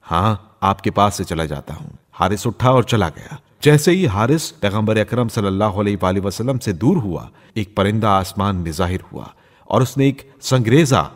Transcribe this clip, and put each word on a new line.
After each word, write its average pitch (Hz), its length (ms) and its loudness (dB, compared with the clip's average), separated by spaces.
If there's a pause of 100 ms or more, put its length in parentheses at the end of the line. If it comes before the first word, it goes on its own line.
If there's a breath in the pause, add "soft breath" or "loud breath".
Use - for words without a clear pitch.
हाँ, 95 600 -2
आपके 98 280 0
पास 101 260 0
से 98 80 -6
चला 82 200 -4
जाता 71 300 -10
हूँ।" - 240 -18 (140)
हारिस 95 340 -2
उठा 120 260 0
और 127 120 4
चला 101 240 0
गया। - 320 -14 (220)
जैसे 151 300 6
ही 185 140 2
हारिस 117 440 0
पैगंबर 107 480 0
अकरम 113 300 0
सल्लल्लाहु 101 520 -2
अलैहि 98 400 0
वसल्लम 110 380 -4
से 113 140 -4
दूर 117 240 0
हुआ, 82 340 -6 (260 soft breath)
एक 107 200 -6
परिंदा 104 340 2
आसमान 95 460 0
में 82 160 -4
जाहिर 87 400 -2
हुआ - 200 -16 (360 soft breath)
और 117 140 2
उसने 135 260 0
एक - 220 -6 (100)
संगरेजा 123 760 2